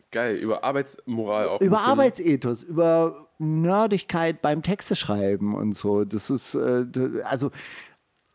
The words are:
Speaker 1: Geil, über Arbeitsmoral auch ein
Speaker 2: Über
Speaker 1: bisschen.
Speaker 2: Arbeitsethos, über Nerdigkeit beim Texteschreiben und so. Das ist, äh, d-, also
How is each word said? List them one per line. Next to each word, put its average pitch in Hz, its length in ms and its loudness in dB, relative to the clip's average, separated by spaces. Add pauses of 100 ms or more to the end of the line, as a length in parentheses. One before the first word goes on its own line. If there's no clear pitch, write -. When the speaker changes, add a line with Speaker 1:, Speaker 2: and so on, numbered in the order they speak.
(120)
Speaker 1:
Geil, 113 260 -2
über 107 260 -2
Arbeitsmoral 113 840 -2
auch 95 100 -2
ein 196 80 4
Speaker 2:
Über 196 100 4
Speaker 1:
bisschen. 220 140 2
Speaker 2:
Arbeitsethos, 165 720 2
über 165 640 2 (120)
Nerdigkeit 165 1040 0
beim 151 220 0
Texteschreiben 104 920 0
und 104 180 -2
so. 104 320 0
Das 101 240 -6
ist, 139 260 -4
äh, 127 300 2
d-, 123 380 -4
also 127 280 -2 (840)